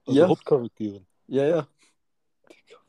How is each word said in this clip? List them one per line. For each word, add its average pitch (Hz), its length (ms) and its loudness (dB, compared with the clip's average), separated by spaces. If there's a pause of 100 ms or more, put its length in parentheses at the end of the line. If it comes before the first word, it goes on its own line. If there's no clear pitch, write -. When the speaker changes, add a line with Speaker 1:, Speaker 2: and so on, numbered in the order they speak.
Speaker 1:
also 135 140 0
Speaker 2:
Ja. 170 80 6
Speaker 1:
Hauptcharakteren. 110 800 -4 (220)
Speaker 2:
Ja, 135 160 -2
ja. 151 240 -2 (800)
Speaker 1:
Digga, - 300 -20 (100)